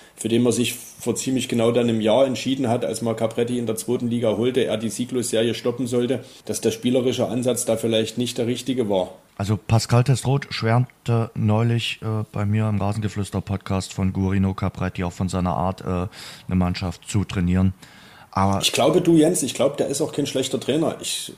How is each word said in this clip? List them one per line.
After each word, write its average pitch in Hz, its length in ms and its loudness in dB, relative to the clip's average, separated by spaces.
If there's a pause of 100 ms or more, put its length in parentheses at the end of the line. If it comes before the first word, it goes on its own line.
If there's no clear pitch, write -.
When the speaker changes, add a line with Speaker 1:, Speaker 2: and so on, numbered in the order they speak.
(160)
Speaker 1:
für - 140 -4
den 120 140 4
man 120 80 4
sich 113 220 0
vor - 420 -6
ziemlich 131 320 -2
genau 117 240 2
dann 120 180 4
einem 113 120 0
Jahr 113 240 4
entschieden 131 440 -2
hat, 120 160 0
als - 160 -4
man 113 140 0
Capretti 117 420 -2
in 120 80 -4
der 110 100 -2
zweiten 123 320 -2
Liga 113 280 0
holte, 120 300 2
er 98 120 -2
die 110 120 -4
Sieglos-Serie 120 640 -2
stoppen 123 340 -2
sollte, 123 360 0 (220)
dass 104 140 -4
der 113 120 2
spielerische 123 560 2
Ansatz 120 380 0
da 113 120 2
vielleicht 113 400 0
nicht 120 200 -2
der 117 100 0
richtige 123 420 -2
war. 92 220 0 (260)
Speaker 2:
Also 101 200 0
Pascal 117 460 2
Testroth 135 460 0
schwärmte 117 880 0
neulich, 113 640 0
äh, 110 300 -4
bei 104 160 -2
mir 110 200 2
im 104 140 0
Rasengeflüster-Podcast 98 1120 -4
von 95 180 0
Guarino 95 440 0
Capretti, 92 480 -4
auch 87 100 -4
von 92 160 -2
seiner 90 260 0
Art, 92 260 -2
äh, - 20 -18 (640)
eine 92 80 -2
Mannschaft 90 520 -2
zu 101 160 0
trainieren. 92 520 2 (560)
Aber 98 300 2
Speaker 1:
Ich - 100 0
glaube, 156 300 4
du 170 140 4
Jens, 160 280 4
ich 117 100 -4
glaube, - 240 2
der 135 100 0
ist 143 140 -2
auch 147 100 -2
kein 143 140 -2
schlechter 131 340 -2
Trainer. 135 400 0
Ich, - 380 -8